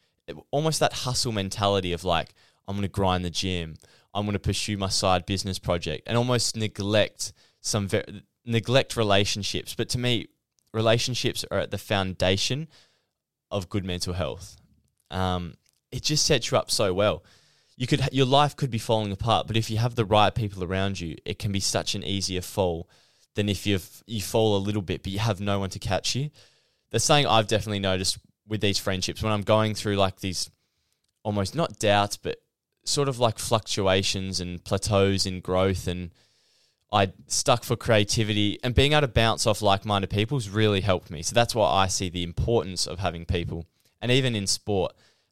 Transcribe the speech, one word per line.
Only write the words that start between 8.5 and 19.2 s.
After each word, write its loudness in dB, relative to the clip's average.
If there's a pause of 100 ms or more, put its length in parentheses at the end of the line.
relationships. 0
But -4
to -4
me, -2 (460)
relationships 0
are -2
at -4
the -6
foundation 0 (840)
of -4
good -4
mental -6
health. -6 (560)
Um, -2 (360)
it -8
just 0
sets 2
you 4
up -2
so 2
well. 2 (520)
You -4
could, 0
your 2
life 4
could -2
be -4
falling 0
apart, 0